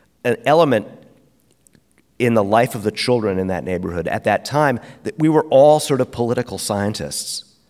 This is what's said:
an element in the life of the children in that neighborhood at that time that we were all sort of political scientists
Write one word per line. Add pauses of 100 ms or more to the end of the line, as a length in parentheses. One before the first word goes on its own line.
(240)
an
element (1300)
in
the
life
of
the
children
in
that
neighborhood
at
that
time (240)
that
we
were
all
sort
of
political
scientists (160)